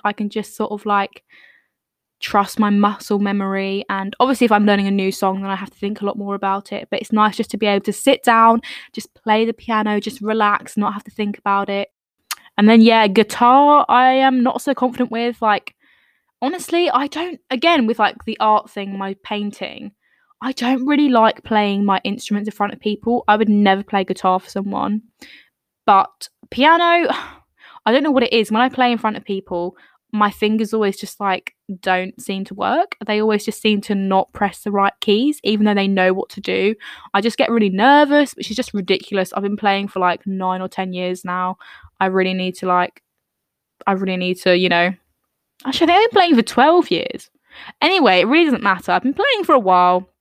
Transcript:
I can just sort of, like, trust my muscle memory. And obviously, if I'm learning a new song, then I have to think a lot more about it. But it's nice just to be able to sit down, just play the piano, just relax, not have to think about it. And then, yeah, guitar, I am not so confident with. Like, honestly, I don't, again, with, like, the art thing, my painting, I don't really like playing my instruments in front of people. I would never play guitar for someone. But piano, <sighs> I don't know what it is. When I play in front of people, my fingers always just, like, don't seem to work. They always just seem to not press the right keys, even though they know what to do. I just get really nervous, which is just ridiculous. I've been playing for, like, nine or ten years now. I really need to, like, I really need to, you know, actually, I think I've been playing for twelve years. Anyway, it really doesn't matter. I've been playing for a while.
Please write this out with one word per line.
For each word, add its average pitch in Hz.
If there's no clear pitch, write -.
I 208
can 208
just -
sort -
of, 208
like, 202
trust -
my 208
muscle 202
memory. 196
And 196
obviously, 254
if 226
I'm 208
learning 202
a 196
new 196
song, 196
then 196
I 190
have 190
to -
think 208
a 202
lot 202
more 202
about 196
it. -
But -
it's -
nice 214
just 226
to 214
be 214
able 202
to 208
sit -
down, 226
just -
play 220
the 226
piano, 214
just -
relax, 208
not 208
have 208
to -
think 208
about 202
it. 202
And 208
then, 226
yeah, 226
guitar, 247
I 262
am 262
not -
so 285
confident 247
with. 233
Like, 208
honestly, 339
I 269
don't, 339
again, 262
with, 226
like, -
the 220
art 214
thing, 196
my 196
painting, 202
I 262
don't 254
really 294
like 226
playing 202
my 196
instruments 202
in 202
front 208
of -
people. 214
I 208
would 214
never 202
play 196
guitar 185
for -
someone. 196
But -
piano, 339
<sighs> -
I 220
don't 277
know 302
what 262
it -
is. 226
When 220
I 262
play 254
in 233
front 214
of 220
people, 190
my 208
fingers 214
always 208
just, -
like, 196
don't 185
seem 196
to 196
work. 214
They 214
always 214
just -
seem 214
to 208
not 190
press -
the 208
right 196
keys, 240
even 208
though 208
they 196
know 190
what 190
to -
do. 190
I 202
just 220
get -
really 220
nervous, 285
which -
is 208
just -
ridiculous. 190
I've 196
been 202
playing 196
for, 190
like, 180
nine 185
or 190
ten 185
years 180
now. 185
I 190
really 185
need 185
to, 202
like, 180
I 202
really 190
need 180
to, 180
you 185
know, 175
actually, 269
I -
think 320
I've 427
been 440
playing 349
for 226
twelve 311
years. -
Anyway, 277
it 175
really 320
doesn't 254
matter. 185
I've 185
been 269
playing 440
for 320
a 269
while. 180